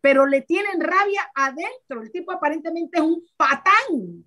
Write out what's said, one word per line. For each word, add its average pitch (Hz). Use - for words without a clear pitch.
pero 277
le 277
tienen 381
rabia 392
adentro. 277
El 226
tipo 359
aparentemente 330
es 311
un 330
patán. 269